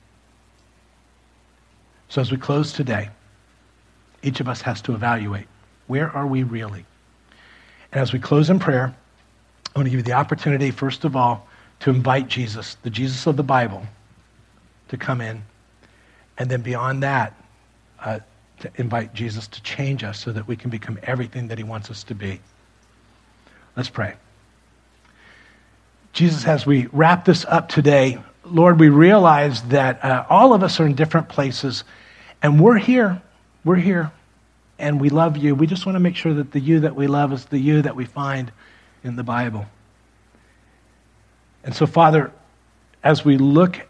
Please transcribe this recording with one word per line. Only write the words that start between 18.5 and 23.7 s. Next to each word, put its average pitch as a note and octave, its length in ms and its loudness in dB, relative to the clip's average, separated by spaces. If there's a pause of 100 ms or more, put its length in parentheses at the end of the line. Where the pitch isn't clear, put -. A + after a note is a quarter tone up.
to - 160 -16
invite A#2 380 -6
Jesus A2+ 340 -10
to - 140 -20
change C3+ 420 -8
us G#2 160 -12
so - 120 -10
that G#2+ 160 -10
we A#2+ 80 -8
can A#2+ 140 -10
become A2 340 -10
everything B2 460 -8
that A2+ 80 -10
he A2+ 60 -12
wants A2 280 -14
us - 140 -16
to A#2 100 -12
be. G2 260 -12 (1300)